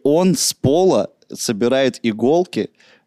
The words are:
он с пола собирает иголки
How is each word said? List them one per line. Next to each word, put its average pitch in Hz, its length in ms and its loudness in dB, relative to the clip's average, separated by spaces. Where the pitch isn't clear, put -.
он 170 320 2
с - 180 -4
пола 147 580 0
собирает 120 720 -2
иголки 117 680 -2